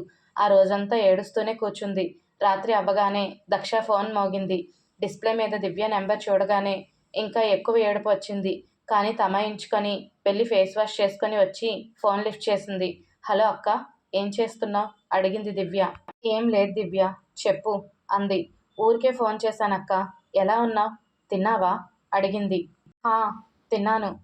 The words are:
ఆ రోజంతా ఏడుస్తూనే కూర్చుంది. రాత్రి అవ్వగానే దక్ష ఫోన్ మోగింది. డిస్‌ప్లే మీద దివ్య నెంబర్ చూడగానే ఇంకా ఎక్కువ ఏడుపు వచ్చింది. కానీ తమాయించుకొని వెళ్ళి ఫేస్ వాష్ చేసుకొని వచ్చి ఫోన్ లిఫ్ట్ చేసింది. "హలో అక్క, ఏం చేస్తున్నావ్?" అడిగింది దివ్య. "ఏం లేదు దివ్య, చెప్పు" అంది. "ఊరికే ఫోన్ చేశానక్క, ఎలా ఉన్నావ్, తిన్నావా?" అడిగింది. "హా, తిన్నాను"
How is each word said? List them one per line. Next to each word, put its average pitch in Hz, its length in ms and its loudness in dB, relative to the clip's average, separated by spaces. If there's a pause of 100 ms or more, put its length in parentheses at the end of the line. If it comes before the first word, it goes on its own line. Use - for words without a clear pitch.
(360)
ఆ 208 120 2
రోజంతా 202 500 4
ఏడుస్తూనే 208 560 2
కూర్చుంది. 202 520 -4 (360)
రాత్రి 196 320 2
అవ్వగానే 202 520 2 (240)
దక్ష 196 300 -2
ఫోన్ 208 340 0
మోగింది. 190 460 -2 (400)
డిస్‌ప్లే 220 340 -4
మీద 214 240 -2
దివ్య 196 300 -4
నెంబర్ 208 420 -2
చూడగానే 196 460 2 (380)
ఇంకా 214 280 -2
ఎక్కువ 214 360 2
ఏడుపు 208 320 2
వచ్చింది. 196 440 -2 (360)
కానీ 208 240 2
తమాయించుకొని 208 800 -2 (340)
వెళ్ళి 202 180 2
ఫేస్ 190 340 2
వాష్ 214 240 -2
చేసుకొని 208 360 0
వచ్చి 196 320 0 (280)
ఫోన్ 202 260 0
లిఫ్ట్ 208 260 -6
చేసింది. 196 400 -2 (360)
"హలో 208 200 2
అక్క, 208 220 0 (460)
ఏం 196 160 -2
చేస్తున్నావ్?" 208 600 -2 (240)
అడిగింది 190 380 0
దివ్య. 190 320 -2 (420)
"ఏం 226 220 0
లేదు 202 240 2
దివ్య, 190 300 -2 (360)
చెప్పు" 208 360 -2 (380)
అంది. 196 280 0 (380)
"ఊరికే 233 340 4
ఫోన్ 220 340 -2
చేశానక్క, 202 460 -2 (440)
ఎలా 196 240 4
ఉన్నావ్, 220 340 0 (380)
తిన్నావా?" 190 420 2 (400)
అడిగింది. 196 460 0 (460)
"హా, 220 100 4 (560)
తిన్నాను" 214 400 0 (120)